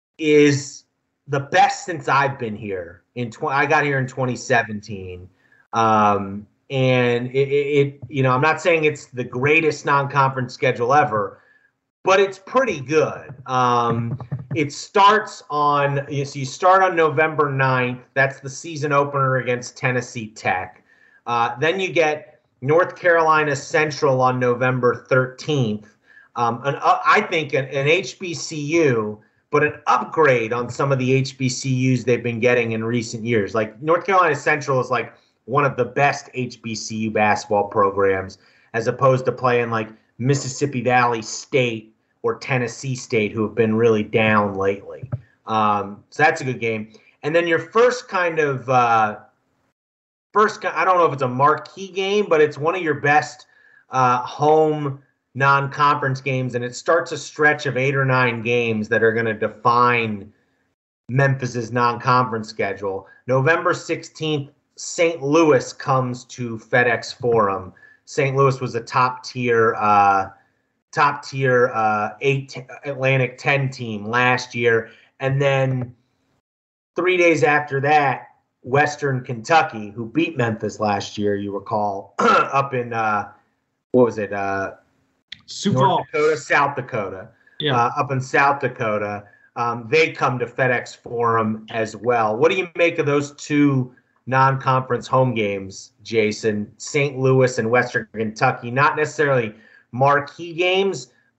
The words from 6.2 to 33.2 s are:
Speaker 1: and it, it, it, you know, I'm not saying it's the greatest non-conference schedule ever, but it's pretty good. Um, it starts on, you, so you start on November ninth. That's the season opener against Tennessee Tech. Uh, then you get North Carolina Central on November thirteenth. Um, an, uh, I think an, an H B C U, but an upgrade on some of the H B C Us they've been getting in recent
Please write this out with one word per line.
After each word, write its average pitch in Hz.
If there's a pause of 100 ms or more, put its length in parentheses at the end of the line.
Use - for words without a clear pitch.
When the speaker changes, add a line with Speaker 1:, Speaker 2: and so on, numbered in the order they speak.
Speaker 1:
and 127
it, 131
it, 143 (100)
it, 139
you 135
know, 131
I'm 127
not 156
saying 165
it's 143
the 120
greatest 147
non-conference 135
schedule 120
ever, 107 (600)
but 185
it's 196
pretty 240
good. 123 (100)
Um, 120 (380)
it 143
starts 208
on, 147
you, 139
so 139
you 131
start 185
on 180
November 156
ninth. 127 (140)
That's 135
the 135
season 151
opener 139
against 123
Tennessee 123
Tech. 92 (440)
Uh, 117
then 170
you 185
get 151 (200)
North 151
Carolina 156
Central 143
on 127
November 123
thirteenth. 127 (400)
Um, 117
an, 139
uh, 180
I 208
think 160
an, 131
an 139
H 175
B 175
C 147
U, 135 (320)
but 151
an 147 (140)
upgrade 135
on 120
some 139
of 131
the 127
H 131
B 131
C 127
Us 113
they've 113
been 117
getting 120
in 113
recent 113